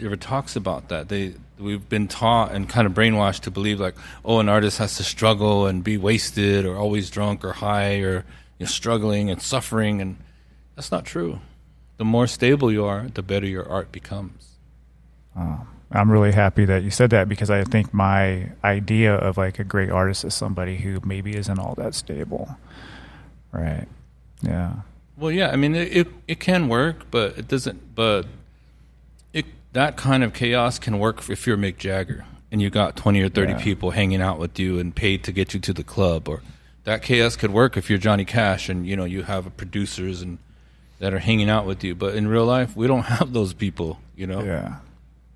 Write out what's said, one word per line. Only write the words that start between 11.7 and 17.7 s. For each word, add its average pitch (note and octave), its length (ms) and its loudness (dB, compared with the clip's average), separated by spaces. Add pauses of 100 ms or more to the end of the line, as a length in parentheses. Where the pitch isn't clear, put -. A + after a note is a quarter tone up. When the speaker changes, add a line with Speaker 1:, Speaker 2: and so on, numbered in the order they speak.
Speaker 1:
The A2 80 -4
more A#2 220 4
stable B2 460 2
you G#2+ 140 0
are, G2+ 280 -4
the G2+ 80 -6
better G2 240 -2
your F#2 220 -6
art G2 240 -4
becomes. - 640 -14 (840)
Speaker 2:
Oh, D#2+ 260 -6 (280)
I'm G#2 180 6
really G#2 220 8
happy G2+ 320 6
that F#2+ 180 4
you G2+ 80 -4
said B2 200 6
that G2+ 180 6
because G2+ 220 -2
I G2+ 120 4
think - 320 0